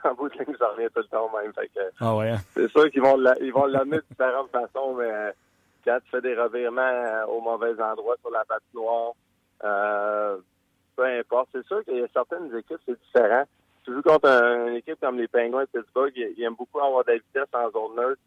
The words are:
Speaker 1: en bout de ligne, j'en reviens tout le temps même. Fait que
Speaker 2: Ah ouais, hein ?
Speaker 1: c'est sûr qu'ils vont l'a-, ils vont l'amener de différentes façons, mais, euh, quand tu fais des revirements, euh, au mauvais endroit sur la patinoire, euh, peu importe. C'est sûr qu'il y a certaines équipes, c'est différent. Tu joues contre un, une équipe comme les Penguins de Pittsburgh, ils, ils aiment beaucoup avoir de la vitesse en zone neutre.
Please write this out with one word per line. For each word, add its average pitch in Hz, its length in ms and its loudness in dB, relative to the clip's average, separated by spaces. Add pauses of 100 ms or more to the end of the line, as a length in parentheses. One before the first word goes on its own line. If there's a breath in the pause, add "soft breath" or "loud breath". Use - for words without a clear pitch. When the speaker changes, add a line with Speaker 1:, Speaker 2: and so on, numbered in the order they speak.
Speaker 1:
en 131 120 0
bout 139 140 -6
de - 40 -12
ligne, 135 260 -8
j'en 113 120 2
reviens 113 180 -4
tout 113 120 -2
le 107 40 -6
temps 110 320 -4
même. 104 160 -6
Fait 98 140 -8
que - 120 -10 (200)
Speaker 2:
Ah 113 160 0
ouais, 110 160 0
hein ? 107 80 -2 (160)
Speaker 1:
c'est 107 140 2
sûr 151 200 6
qu'ils 135 140 2
vont 135 140 8
l'a-, 127 220 6
ils 135 140 -6
vont 139 140 4
l'amener 135 300 0
de 156 120 -4
différentes 131 400 -2
façons, 131 460 -4
mais, 117 160 -4
euh, 104 200 -6 (540)
quand 123 180 2
tu - 60 -20
fais 127 120 -4
des 123 120 -2
revirements, 120 480 -2
euh, 120 460 0
au 117 140 -4
mauvais 113 380 -2
endroit 110 400 -2
sur 117 120 -10
la 113 120 -2
patinoire, 117 720 -4 (500)
euh, 104 760 -2 (580)
peu 127 100 0
importe. 123 460 -2
C'est 127 160 -8
sûr 208 160 -4
qu'il 127 140 -4
y 123 40 0
a 117 120 -2
certaines 147 420 -4
équipes, 113 300 -10
c'est 127 200 -8
différent. 120 380 4 (400)
Tu 123 100 -10
joues 139 80 -4
contre 156 260 6
un, 120 400 6
une 120 100 -2
équipe 156 220 -10
comme 127 180 -2
les 117 100 -2
Penguins 123 380 0
de 123 140 -6
Pittsburgh, 131 360 -2
ils, 113 220 -6
ils 117 60 -6
aiment 117 120 -4
beaucoup 123 240 -10
avoir 131 240 2
de 120 80 2
la 117 60 4
vitesse 135 360 -6
en 120 160 -2
zone 110 280 -6
neutre. 127 300 -2